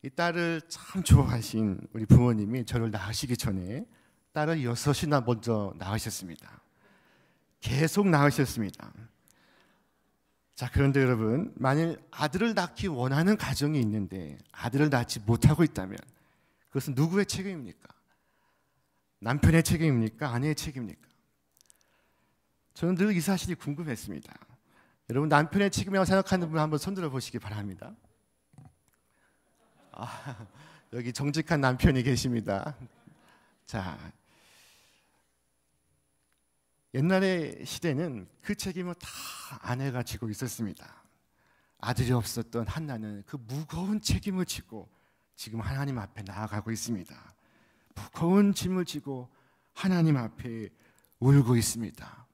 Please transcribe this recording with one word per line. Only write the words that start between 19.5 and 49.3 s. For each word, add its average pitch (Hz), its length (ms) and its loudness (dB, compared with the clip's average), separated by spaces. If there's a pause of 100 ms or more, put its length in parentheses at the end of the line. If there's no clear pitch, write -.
책임입니까? 143 680 2
아내의 135 260 -2
책임입니까? 127 540 -10 (1600)
저는 175 220 0
늘 202 200 2
이 170 60 2
사실이 185 340 -2
궁금했습니다. 139 800 -8 (760)
여러분, 139 200 0
남편의 160 420 4
책임이라고 190 340 2
생각하는 185 440 2
분 160 100 0
한번 156 180 2
손들어 185 320 -4
보시기 127 300 -6
바랍니다. 104 560 -10 (2000)
아, 120 560 -12 (440)
여기 120 220 -6
정직한 147 480 0
남편이 127 420 4
계십니다. 120 720 0 (880)
자, 92 320 -8 (3000)
옛날의 180 720 0
시대는 139 640 -4 (140)
그 208 140 -6
책임을 180 400 -8
다 - 140 -18 (520)
아내가 123 420 -4
지고 - 260 -8
있었습니다. - 760 -8 (760)
아들이 123 320 0
없었던 117 560 -2
한나는 110 580 -8
그 - 120 -12 (100)
무거운 160 520 -4
책임을 185 460 -2
지고 - 440 -12 (460)
지금 110 240 -10
하나님 135 380 -4
앞에 104 260 -10
나아가고 104 480 -6
있습니다. 107 640 -8 (600)
무거운 196 580 2
짐을 180 320 -2
지고 135 440 -10 (440)